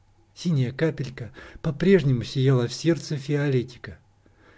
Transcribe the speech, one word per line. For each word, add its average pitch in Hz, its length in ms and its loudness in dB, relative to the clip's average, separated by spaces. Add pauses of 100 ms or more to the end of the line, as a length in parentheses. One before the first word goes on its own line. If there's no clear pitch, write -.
(360)
Синяя 135 360 0
капелька - 600 -4 (300)
по-прежнему 143 640 4
сияла 131 440 2
в 120 60 -8
сердце 156 440 -2
фиолетика. 143 840 -2 (580)